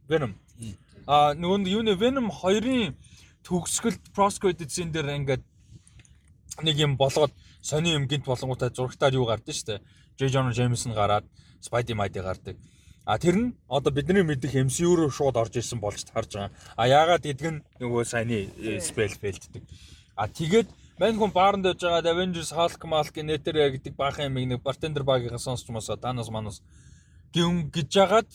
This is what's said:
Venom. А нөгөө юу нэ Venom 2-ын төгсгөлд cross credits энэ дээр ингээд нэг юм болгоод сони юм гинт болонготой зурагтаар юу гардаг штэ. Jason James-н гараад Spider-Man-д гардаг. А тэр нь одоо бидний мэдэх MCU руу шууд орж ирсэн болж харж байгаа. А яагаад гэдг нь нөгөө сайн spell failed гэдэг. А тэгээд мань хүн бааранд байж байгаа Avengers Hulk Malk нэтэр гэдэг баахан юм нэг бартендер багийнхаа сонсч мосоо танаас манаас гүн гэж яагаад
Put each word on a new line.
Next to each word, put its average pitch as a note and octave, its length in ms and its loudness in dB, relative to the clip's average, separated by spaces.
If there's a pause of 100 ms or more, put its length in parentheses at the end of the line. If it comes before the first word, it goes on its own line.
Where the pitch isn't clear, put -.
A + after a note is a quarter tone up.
Venom. C#3 320 -2 (640)
А D3 320 4
нөгөө F#3 320 0
юу G#3+ 160 0
нэ G3 160 2
Venom A#3+ 320 2
2-ын G#3 640 0 (480)
төгсгөлд - 720 -4
cross G3 240 2
credits F3+ 400 -2
энэ E3 160 -4
дээр C#3+ 240 -2
ингээд C3+ 240 -2 (1200)
нэг D#3 160 0
юм C#3+ 160 2
болгоод C3+ 320 2 (320)
сони E3 320 -2
юм C#3+ 160 -2
гинт C#3 160 -4
болонготой B2+ 480 -4
зурагтаар C3 400 0
юу B2+ 160 2
гардаг A2 240 -4
штэ. G#2 320 -8 (320)
Jason C3+ 320 2
James-н A#2+ 480 0
гараад G#2 320 2 (320)
Spider-Man-д G#2+ 640 -2
гардаг. F#2 320 -8 (480)
А G#2+ 160 0
тэр G#3 320 2
нь - 0 - (160)
одоо C#3 240 0
бидний D#3+ 320 2
мэдэх C3+ 400 -2
MCU E3+ 320 2
руу D#3 160 2
шууд C3+ 240 0
орж A2+ 240 0
ирсэн A#2+ 160 -6
болж G2+ 320 -6
харж - 240 -6
байгаа. G2+ 240 -8 (240)
А A#2+ 80 4
яагаад D3+ 400 6
гэдг D3 240 -4
нь D3 80 -8 (240)
нөгөө A#2+ 240 0
сайн A2+ 400 -2 (320)
spell G#2 320 -2
failed - 320 -8
гэдэг. - 200 -18 (520)
А G2+ 80 -2
тэгээд E3 560 0 (220)
мань A3 160 2
хүн G3+ 160 2
бааранд F#3+ 320 4
байж F3 160 0
байгаа E3+ 320 2
Avengers E3+ 400 -2
Hulk E3 320 -2
Malk D#3 320 -2
нэтэр D#3 400 -4 (240)
гэдэг - 160 -14
баахан C#3 320 -2
юм C3 80 -4 (160)
нэг A#2+ 80 -2
бартендер D3 420 -4
багийнхаа A#2+ 380 0
сонсч - 320 -6
мосоо G#2+ 240 -6
танаас A#2+ 320 -6
манаас G#2+ 320 -8 (720)
гүн E3+ 400 0
гэж D#3+ 240 -4
яагаад G3 380 4